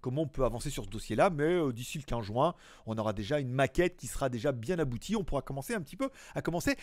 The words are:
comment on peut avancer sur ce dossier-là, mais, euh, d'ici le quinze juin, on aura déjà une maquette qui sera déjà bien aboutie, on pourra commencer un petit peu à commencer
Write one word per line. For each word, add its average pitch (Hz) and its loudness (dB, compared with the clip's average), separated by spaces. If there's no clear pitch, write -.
comment 127 0
on 147 0
peut 131 0
avancer 117 0
sur 131 -6
ce 92 -10
dossier-là, 113 2
mais, 156 2
euh, 156 2
d'ici 123 -6
le 147 -8
quinze 117 -4
juin, 127 2
on 110 -2
aura 107 0
déjà 110 0
une 127 -4
maquette 139 2
qui 123 -10
sera 139 -2
déjà 123 0
bien 127 -2
aboutie, 147 0
on 196 0
pourra 143 0
commencer 139 -6
un 220 0
petit 165 -10
peu 262 -2
à 151 -2
commencer 175 2